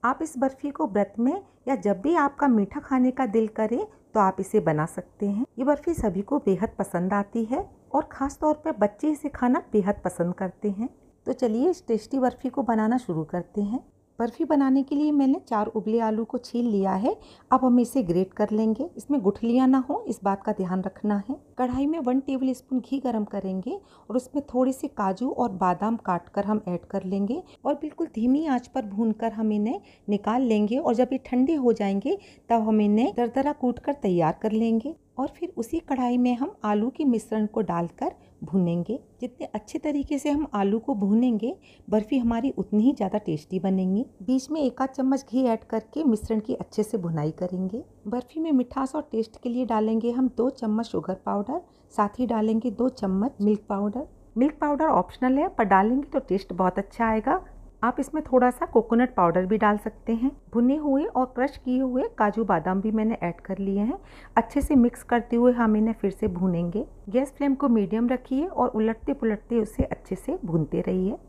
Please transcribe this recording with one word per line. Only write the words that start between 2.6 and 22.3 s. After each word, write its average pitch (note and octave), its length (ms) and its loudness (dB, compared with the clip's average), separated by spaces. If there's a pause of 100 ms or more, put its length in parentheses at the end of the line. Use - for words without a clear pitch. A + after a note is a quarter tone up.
खाने B3+ 300 2
का B3+ 180 0
दिल A3 220 2
करे A#3 360 -2 (280)
तो A3 60 4
आप F#3+ 200 4
इसे G#3 220 2
बना D#3 260 2
सकते - 380 -8
हैं। G3+ 200 -2 (120)
ये B3+ 60 -2
बर्फी C#4+ 300 0
सभी G3+ 280 -2
को C#4+ 180 -2
बेहद F#3+ 380 0
पसंद F#3 360 -2
आती G3+ 300 -2
है C#4 200 -4 (300)
और C4 180 2
ख़ास C#4 280 -6
तौर D4+ 240 2
पर D#4 140 -4
बच्चे G#3 320 0
इसे D4 200 -4
खाना C4 320 0 (100)
बेहद G3+ 320 0
पसंद F3 300 0
करते F#3+ 360 -4
हैं। G#3+ 180 -4 (380)
तो C4+ 80 -2
चलिए B3 360 2
इस - 180 -4
टेस्टी A3+ 300 -2
बर्फी B3 300 0
को B3+ 160 -4
बनाना A3 340 2
शुरू D#3+ 280 -4
करते F3+ 360 -4
हैं। A3 240 -4 (320)
बर्फी E4 260 -4
बनाने C4+ 380 4
के C4+ 120 -4
लिए D4+ 180 2
मैंने C#4 280 4
चार G#3+ 280 -2
उबले G#3+ 320 -2
आलू A3 240 0
को A#3 140 -6
छील A#3+ 280 -2
लिया G3 280 2
है। A#3+ 200 0 (360)
अब B3+ 140 4
हम B3 160 6
इसे A#3+ 220 0
ग्रेट F3+ 320 0
कर G#3+ 160 0
लेंगे। A3 460 0
इसमें C#4 240 -2
गुठलियाँ A#3 480 2
ना C4 120 6
हो, F#4 280 -4
इस A3 160 -6
बात G3 180 0
का G#3+ 100 -4
ध्यान F#3 300 -2
रखना G3+ 340 -2 (120)
है। C#4 80 -6 (220)
कढ़ाई B3+ 280 0
में D#4+ 140 -2
वन B3+ 200 0
टेबलस्पून C4 600 -2